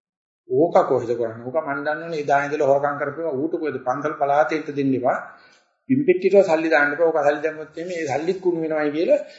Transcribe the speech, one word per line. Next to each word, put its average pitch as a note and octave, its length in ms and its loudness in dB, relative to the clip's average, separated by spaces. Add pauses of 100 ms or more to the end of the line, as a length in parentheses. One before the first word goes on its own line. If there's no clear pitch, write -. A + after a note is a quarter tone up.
(500)
ඕක D#3+ 320 2
කොහෙද A#2+ 280 0
කරන්නේ? A#2 340 -4
ඕක B2+ 140 -4
මන් D3 220 -4
දන්නවනේ D#3 420 -6
එදා C#3+ 180 2
ඉඳලා C#3+ 280 0
හොරකම් C#3+ 280 2
කරපේවා C#3+ 380 -6
ඌට D#3+ 200 -4
කොහෙද D3 260 -6
පන්සල් C#3+ 340 -4
පලාතේ D3 440 0
ඉන්න D3 120 -8
දෙන්න C#3 240 -2
එපා. B2+ 240 0 (720)
පිම්පෙට්ටියට F3+ 520 4
සල්ලි D#3+ 260 2
දාන්න D3 220 4
එපා. D#3+ 160 0
ඕක D#3+ 140 2
සල්ලි D3+ 200 2
දැම්මොත් D#3 380 -6
එimhe F3 160 -8
ඒ E3 140 -4
සල්ලිත් E3 320 -2
කුණු E3+ 200 0
වෙනවයි D3+ 320 0
කියලා A3 280 2 (180)